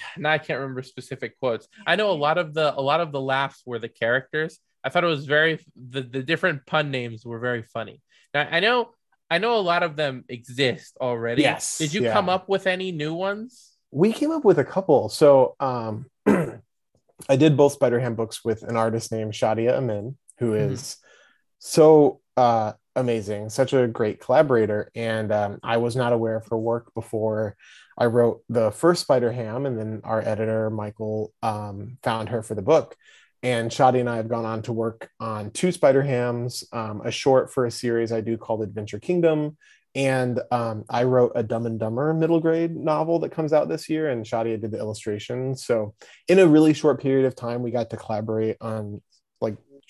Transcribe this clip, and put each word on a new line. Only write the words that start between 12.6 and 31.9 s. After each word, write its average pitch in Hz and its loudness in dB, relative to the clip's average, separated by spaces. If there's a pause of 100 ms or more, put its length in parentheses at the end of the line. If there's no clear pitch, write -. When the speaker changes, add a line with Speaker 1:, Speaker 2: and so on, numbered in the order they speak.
Speaker 1:
any 185 -2
new 156 -4
ones? 202 -8 (180)
Speaker 2:
We 190 2
came 294 -2
up 320 -4
with 180 6
a 131 2
couple. 131 2
So, 139 6
um, 120 -6 (100)
<clears throat> - -20 (1000)
I 139 6
did 147 6
both 143 6
Spider-Ham 120 0
books 113 -6
with 113 -2
an 117 -4
artist 113 0
named 110 -4
Shadia 113 0
Amin, 120 -4 (220)
who 117 0
Speaker 1:
Mm-hmm. 104 0
Speaker 2:
is - -10 (640)
so, 151 6 (160)
uh, 113 2 (240)
amazing, 107 -2
such 123 -2
a 127 4
great 110 -2
collaborator. 117 2
And, 110 -4
um, 104 -2
I 117 -2
was 117 -2
not 120 0
aware 113 0
of 110 -10
her 113 -4
work 117 -4
before 110 -4 (400)
I 117 2
wrote 120 2
the 113 0
first 165 2
Spider-Ham, 120 -2
and 123 -6
then 110 -8
our 110 -2
editor, 110 -2
Michael, 107 -6 (100)
um, 107 -8